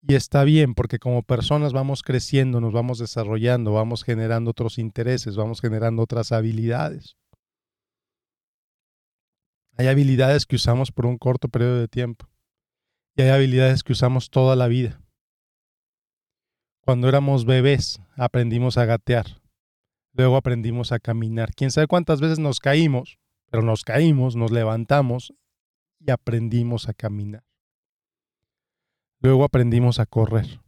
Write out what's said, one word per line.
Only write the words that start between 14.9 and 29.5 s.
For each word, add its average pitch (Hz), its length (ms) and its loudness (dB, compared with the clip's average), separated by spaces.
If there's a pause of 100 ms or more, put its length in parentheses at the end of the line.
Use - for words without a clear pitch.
Cuando 127 280 0
éramos 139 360 2
bebés, 131 560 2 (160)
aprendimos 120 640 -2
a 120 80 2
gatear. 117 560 -2 (720)
Luego 127 220 4
aprendimos 120 560 -4
a 117 60 -2
caminar. 113 560 -4
Quién 135 160 -2
sabe 156 160 2
cuántas 165 340 0
veces 160 180 0
nos 143 200 -2
caímos, 143 600 0 (320)
pero 113 120 0
nos 113 220 -2
caímos, 127 500 2
nos 117 160 -2
levantamos 117 840 -2 (680)
y 147 100 -4
aprendimos 117 760 -2
a 107 60 -8
caminar. 104 500 -10 (1800)
Luego 131 240 4
aprendimos 120 560 2